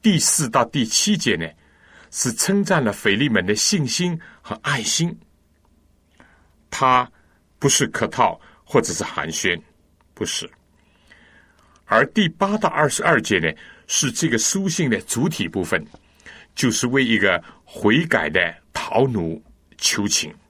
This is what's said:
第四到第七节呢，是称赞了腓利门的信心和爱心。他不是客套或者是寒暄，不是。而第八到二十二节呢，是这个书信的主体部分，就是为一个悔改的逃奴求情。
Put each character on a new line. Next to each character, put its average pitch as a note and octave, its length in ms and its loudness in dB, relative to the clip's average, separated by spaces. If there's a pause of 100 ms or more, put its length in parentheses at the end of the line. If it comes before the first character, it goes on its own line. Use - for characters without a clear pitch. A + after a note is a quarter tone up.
第 G3+ 160 4
四 - 320 0
到 A#2+ 160 4
第 B2+ 180 -2
七 D3+ 320 0
节 A2 200 0
呢， E2 120 -6 (600)
是 - 240 -2
称 G3+ 300 0
赞 E3+ 200 2
了 G#2+ 80 0
腓 G2+ 240 2
利 C3+ 140 0
门 G#2+ 160 2
的 G#2 100 2
信 D#3 320 0
心 E3+ 320 -2 (220)
和 - 220 -8
爱 C#3 180 -2
心。 E3 340 -2 (1600)
他 B2+ 400 2 (480)
不 G#2 100 2
是 - 180 2
客 A2 200 -2
套 G#2 320 2 (240)
或 - 180 2
者 G2+ 120 -6
是 - 100 -6
寒 D#2+ 280 -6
暄， F2 300 -2 (520)
不 - 120 -6
是。 - 240 -8 (1400)
而 A#2 220 4
第 G3+ 220 2
八 G3 280 -2
到 G#3 120 0
二 D3+ 180 2
十 - 160 -4
二 D#3 180 2
节 G#2 180 0
呢， E2 120 0 (360)
是 - 240 -2
这 - 180 -2
个 A#2 80 0
书 F#3+ 320 -2
信 D#3+ 200 0
的 G#2 120 0
主 B2+ 260 -2
体 G2+ 200 -4
部 F#2 160 -4
分， E2 220 -2 (720)
就 - 160 0
是 A#2 160 -2
为 C3 160 2
一 A2+ 140 2
个 F#2+ 260 2 (220)
悔 B2+ 400 2
改 F2+ 240 0
的 E2+ 260 -2 (180)
逃 - 340 0
奴 F2+ 340 -4 (360)
求 - 300 -2
情。 E2+ 260 -4 (160)